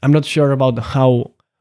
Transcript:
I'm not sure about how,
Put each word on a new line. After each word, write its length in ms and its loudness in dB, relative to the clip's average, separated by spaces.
I'm 80 2
not 120 2
sure 280 0
about 260 0
how, 540 0